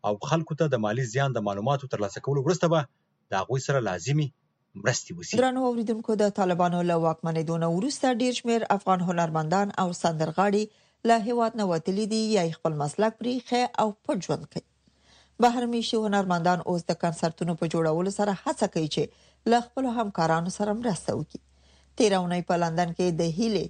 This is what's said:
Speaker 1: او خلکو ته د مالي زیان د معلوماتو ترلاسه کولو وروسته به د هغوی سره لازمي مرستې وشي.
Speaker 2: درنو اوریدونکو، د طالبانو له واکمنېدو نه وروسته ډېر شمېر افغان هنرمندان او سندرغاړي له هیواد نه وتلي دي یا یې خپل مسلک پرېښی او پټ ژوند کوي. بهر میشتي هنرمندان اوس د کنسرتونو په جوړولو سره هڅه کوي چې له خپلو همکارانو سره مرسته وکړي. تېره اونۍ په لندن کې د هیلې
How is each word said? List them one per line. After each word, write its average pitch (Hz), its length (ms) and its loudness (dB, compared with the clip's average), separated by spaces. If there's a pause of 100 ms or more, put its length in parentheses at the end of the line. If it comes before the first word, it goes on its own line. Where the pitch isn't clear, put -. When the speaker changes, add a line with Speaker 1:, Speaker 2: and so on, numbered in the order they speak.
Speaker 1:
او 104 60 0 (160)
خلکو 160 300 -2
ته 165 120 2
د 117 120 0
مالي 107 280 -2
زیان 139 220 0
د 110 120 -2
معلوماتو 120 480 -2
ترلاسه 104 320 -4
کولو 139 160 0
وروسته 170 320 0
به 160 80 4 (500)
د - 100 -4
هغوی 131 260 -2
سره 139 180 2
لازمي 104 400 0 (500)
مرستې 110 420 -4
وشي. 175 220 -4
Speaker 2:
درنو 254 300 2
اوریدونکو، 226 520 -2
د 208 80 4 (100)
طالبانو 175 500 2
له 170 160 2
واکمنېدو 160 580 -2
نه 165 120 2
وروسته 254 360 0 (100)
ډېر 254 180 2
شمېر 233 220 0 (140)
افغان 185 320 2
هنرمندان 170 640 0 (120)
او 180 40 0 (140)
سندرغاړي 175 640 2 (480)
له 233 40 10 (140)
هیواد 233 320 0
نه 202 100 2
وتلي 190 400 0
دي 220 80 2 (140)
یا 190 100 4
یې 160 160 -2
خپل 156 240 -2
مسلک 214 380 0
پرېښی 247 420 -2 (180)
او 220 60 4 (160)
پټ - 140 -2 (100)
ژوند 151 260 -2
کوي. - 120 -10 (800)
بهر 240 260 4
میشتي 233 320 -2
هنرمندان 180 580 2 (120)
اوس 170 180 -2
د 165 140 -2
کنسرتونو 165 580 -2
په 160 100 -2
جوړولو 165 460 2
سره 202 240 0
هڅه 208 320 0
کوي 160 200 0
چې - 80 0 (500)
له 240 120 6
خپلو 262 320 -4
همکارانو 170 600 0
سره 208 260 -2
مرسته 185 340 -2
وکړي. - 240 -10 (560)
تېره 202 240 4
اونۍ 175 200 -2 (100)
په 175 100 2
لندن 170 320 0
کې 180 140 0 (160)
د - 0 - (160)
هیلې 220 300 0